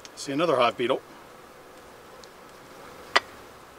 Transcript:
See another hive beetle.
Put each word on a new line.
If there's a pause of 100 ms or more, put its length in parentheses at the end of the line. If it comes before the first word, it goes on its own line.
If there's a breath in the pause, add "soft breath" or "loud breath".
(160)
See
another
hive
beetle. (2750)